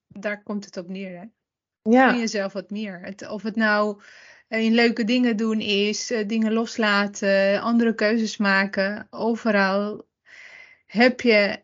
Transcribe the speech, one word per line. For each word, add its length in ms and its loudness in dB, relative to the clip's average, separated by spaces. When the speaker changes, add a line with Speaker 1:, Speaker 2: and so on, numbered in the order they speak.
Speaker 1:
Daar 360 -10
komt 220 -8
het 120 -16
op 100 -10
neer, 320 -14
hè? 60 -18
Speaker 2:
Ja. 180 8
Speaker 1:
Gun 100 0
jezelf 340 -4
wat 160 -10
meer. 320 -10
Het, 280 -14
of 140 -10
het 120 -8
nou, 460 0
eh, 160 -2
in 100 4
leuke 300 4
dingen 340 2
doen 220 -2
is, 520 -2
eh, 160 -2
dingen 260 0
loslaten, 1080 0
andere 340 2
keuzes 420 0
maken. 720 0
Overal 1000 -2
heb 360 2
je, 420 2